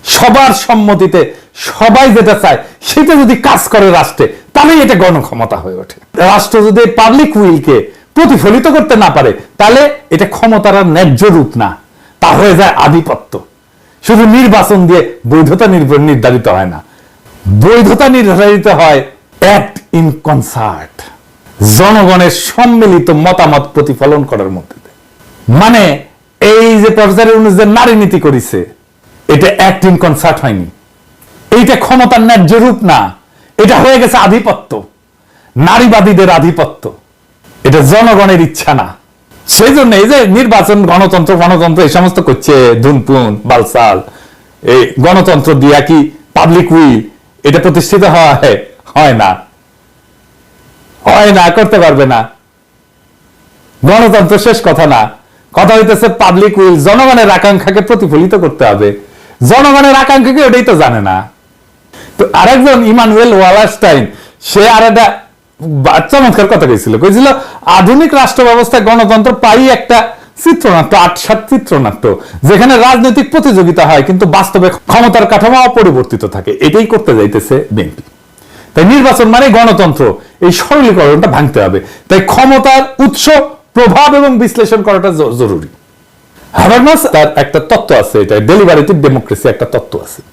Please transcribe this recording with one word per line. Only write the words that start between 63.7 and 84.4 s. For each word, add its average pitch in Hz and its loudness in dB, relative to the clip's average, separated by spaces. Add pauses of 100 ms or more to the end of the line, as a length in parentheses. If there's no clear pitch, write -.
সে 208 0
আর 220 2
একটা 220 0 (420)
বা-, 151 -2 (120)
চমৎকার 240 0
কথা 190 0
কইছিল, 113 -2
কইছিল 202 2 (380)
আধুনিক 226 2
রাষ্ট্র 262 0
ব্যবস্থায় 233 2
গণতন্ত্র 220 0
প্রায়ই 240 0
একটা 233 0 (360)
চিত্রনাট্য, 196 0
আটসাত 214 -2
চিত্রনাট্য, 127 -2 (240)
যেখানে 220 2
রাজনৈতিক 247 0
প্রতিযোগিতা 180 0
হয় 151 2
কিন্তু 185 0
বাস্তবে 185 0
ক্ষমতার 226 0
কাঠামো 233 0
অপরিবর্তিত 190 0
থাকে। 101 -8
এটাই 202 0
করতে 220 -2
যাইতেছে 107 -2
বিএনপি। 98 -8 (720)
তাই 160 0
নির্বাচন 247 2
মানে 247 0
গণতন্ত্র, 190 0 (280)
এই 180 2
সরলীকরণটা 180 0
ভাঙতে 139 -2
হবে। 95 -2 (280)
তাই 190 2
ক্ষমতার 262 0
উৎস, - -2 (440)
প্রভাব 254 2
এবং 277 0
বিশ্লেষণ 226 -2